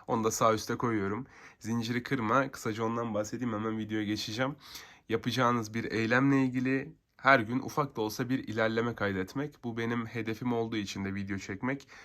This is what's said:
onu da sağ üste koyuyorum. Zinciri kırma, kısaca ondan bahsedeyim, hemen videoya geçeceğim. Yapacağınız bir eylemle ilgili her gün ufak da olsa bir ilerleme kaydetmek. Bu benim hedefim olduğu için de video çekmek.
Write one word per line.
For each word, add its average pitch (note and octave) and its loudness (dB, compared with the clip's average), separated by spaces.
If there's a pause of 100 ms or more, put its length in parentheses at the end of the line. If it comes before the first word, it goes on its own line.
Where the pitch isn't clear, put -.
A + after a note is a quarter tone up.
onu A#2 0
da A2 2
sağ A2+ 4
üste A2 -2
koyuyorum. A2 -2 (340)
Zinciri A#2 -2
kırma, C3 2
kısaca A2+ -4
ondan A2+ -2
bahsedeyim, A2+ -2
hemen A2 -2
videoya G#2+ -2
geçeceğim. A2 -2 (540)
Yapacağınız A#2 2
bir A2+ -4
eylemle B2+ 4
ilgili C3 0 (220)
her C3 8
gün A#2+ 0
ufak C#3 -2
da A2+ -2
olsa A2 -2
bir C3 2
ilerleme A2+ 0
kaydetmek. G2+ -2
Bu A2+ -6
benim A#2 -2
hedefim A2 -2
olduğu A2+ 0
için G2 -4
de G2 -4
video G2 -4
çekmek. A#2+ -4 (180)